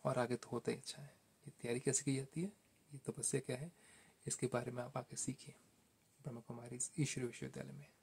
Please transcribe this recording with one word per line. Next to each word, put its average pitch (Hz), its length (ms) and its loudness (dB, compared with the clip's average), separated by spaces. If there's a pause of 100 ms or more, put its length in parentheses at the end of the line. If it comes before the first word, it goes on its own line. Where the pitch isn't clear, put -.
और 131 160 4
आगे 123 160 4
तो - 140 -8
होता 120 220 0
ही 120 60 2
अच्छा - 240 -8
है। - 260 -16 (200)
ये 139 140 -14
तैयारी 120 180 2
कैसे 127 240 4
की 135 120 4
जाती 135 260 -2
है, 196 100 0 (420)
ये 139 40 -10
तपस्या 135 440 0
क्या 123 160 -2
है, 156 140 -6 (560)
इसके - 200 2
बारे 123 240 2
में 123 120 -2
आप 127 140 -6
आके - 180 -6
सीखिए - 400 -4 (680)
ब्रह्मा 117 160 -4
कुमारी 120 400 -8 (200)
ईश्वरीय 135 280 2
विश्वविद्यालय 135 460 -6
में। 143 140 -14 (160)